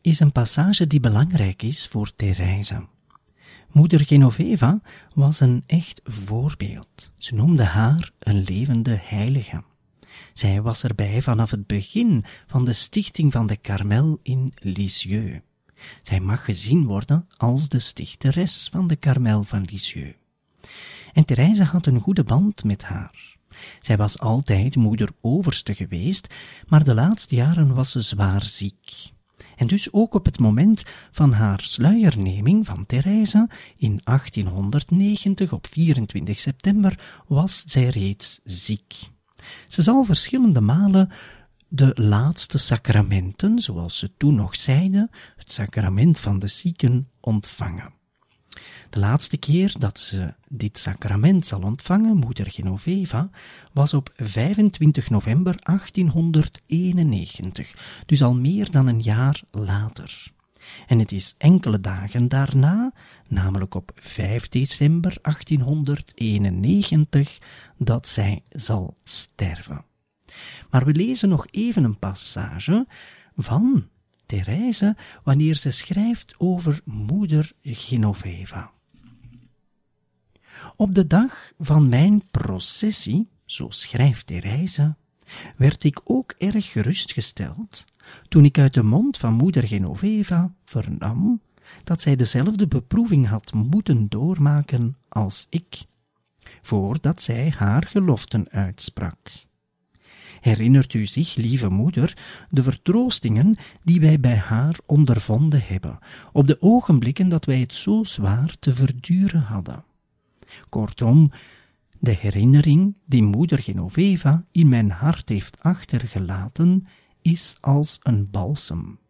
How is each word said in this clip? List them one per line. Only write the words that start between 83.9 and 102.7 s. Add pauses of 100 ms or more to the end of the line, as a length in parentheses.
Therese, (600)
"werd
ik
ook
erg
gerustgesteld (440)
toen
ik
uit
de
mond
van
moeder
Genoveva (100)
vernam (440)
dat
zij
dezelfde
beproeving
had
moeten
doormaken (120)
als
ik, (800)
voordat
zij
haar
geloften
uitsprak. (920)
Herinnert
u
zich,
lieve
moeder, (340)
de
vertroostingen (260)